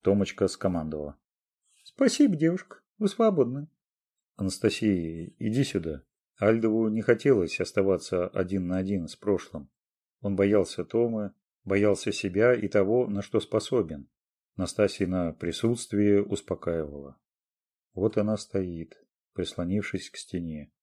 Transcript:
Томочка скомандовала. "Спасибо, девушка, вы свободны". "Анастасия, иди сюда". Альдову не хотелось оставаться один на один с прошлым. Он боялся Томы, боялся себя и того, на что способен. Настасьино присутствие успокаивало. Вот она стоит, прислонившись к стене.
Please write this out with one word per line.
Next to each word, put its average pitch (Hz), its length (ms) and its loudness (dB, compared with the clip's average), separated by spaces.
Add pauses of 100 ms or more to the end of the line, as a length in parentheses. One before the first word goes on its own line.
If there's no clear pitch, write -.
Томочка 98 460 2
скомандовала. 78 720 -4 (640)
"Спасибо, 269 520 4
девушка, 165 440 -2 (180)
вы 208 120 0
свободны". 147 580 2 (720)
"Анастасия, 92 1000 0
иди 110 260 0
сюда". 82 400 -4 (340)
Альдову 110 500 2
не 107 160 -2
хотелось 113 560 2
оставаться 92 680 0
один 92 380 -2
на 92 140 -2
один 95 280 -2
с - 80 -14
прошлым. - 540 -4 (520)
Он 101 140 -2
боялся 98 480 2
Томы, 113 520 -2 (280)
боялся 101 480 2
себя 104 420 2
и 104 140 -2
того, 107 400 2
на 101 140 -4
что - 180 -2
способен. 87 680 -2 (500)
Настасьино 92 760 0
присутствие 104 920 0
успокаивало. 78 920 -6 (760)
Вот 110 240 0
она 107 200 0
стоит, 87 600 -6 (360)
прислонившись 92 760 -4
к - 80 -20
стене. 80 540 -10 (120)